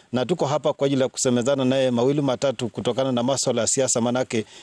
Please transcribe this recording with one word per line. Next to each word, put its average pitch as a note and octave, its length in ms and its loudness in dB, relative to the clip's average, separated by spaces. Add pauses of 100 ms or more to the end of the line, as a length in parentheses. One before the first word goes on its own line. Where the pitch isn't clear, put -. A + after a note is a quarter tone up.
(120)
na B2 140 0
tuko E3 200 -2
hapa D3 260 0
kwa C#3+ 140 0
ajili C#3 160 0
ya C3 60 2
kusemezana C3 560 0
naye C3 260 2
mawili B2+ 300 2
matatu C3 480 -2
kutokana B2 440 -2
na A#2+ 100 0
masuala B2+ 380 0
ya A2 60 0
siasa, B2+ 340 0
manake A#2+ 440 0 (180)